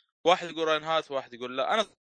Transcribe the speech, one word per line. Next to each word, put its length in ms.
واحد 240
يقول 180
راين 140
هارت، 280
واحد 240
يقول 220
لا. 180
أنا 120